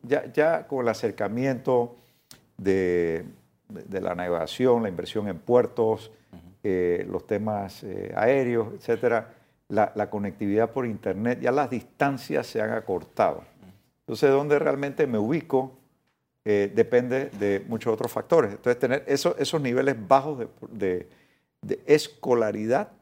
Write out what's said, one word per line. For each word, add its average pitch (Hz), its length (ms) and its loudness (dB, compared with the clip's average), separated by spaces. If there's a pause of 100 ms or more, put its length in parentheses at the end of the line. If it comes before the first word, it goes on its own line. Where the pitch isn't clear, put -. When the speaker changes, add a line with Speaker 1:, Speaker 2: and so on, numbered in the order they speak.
Speaker 1:
ya, 120 280 -2
ya 160 360 2
con 135 140 -4
el 117 80 2
acercamiento 120 1040 0 (640)
de, 87 680 0 (420)
de, - 160 -14
de 95 180 -6
la 90 140 -4
navegación, 90 680 0
la 101 60 -4
inversión 92 380 -6
en 90 120 -6
puertos, 113 720 0 (200)
Speaker 2:
Ujú. 85 100 -20 (220)
Speaker 1:
eh, 90 460 0
los 92 180 -8
temas, 104 560 -4
eh, 98 320 -10
aéreos, 120 580 2
etcétera, 113 600 -2 (340)
la, 104 280 2
la 104 140 -2
conectividad 104 600 0
por 127 140 -4
internet, 107 560 -4
ya 123 100 2
las 131 180 0
distancias 131 760 -2
se 113 140 -4
han 110 100 -2
acortado. 95 680 -2
Speaker 2:
Ujú. - 320 -20 (300)
Speaker 1:
Entonces, 131 280 2
¿dónde 143 300 4
realmente 143 480 0
me 117 100 0
ubico? 131 560 0 (720)
Eh, 101 280 2
depende 123 580 2
de 101 360 -2
muchos 113 260 -2
otros 110 160 -4
factores. 110 420 2
Entonces, 123 280 0
tener 127 260 0
eso, 139 320 0
esos 139 220 -2
niveles 131 360 0 (120)
bajos 135 320 4
de, 113 80 -6 (240)
de, 95 380 -2 (520)
de - 240 -6
escolaridad 120 1040 0 (100)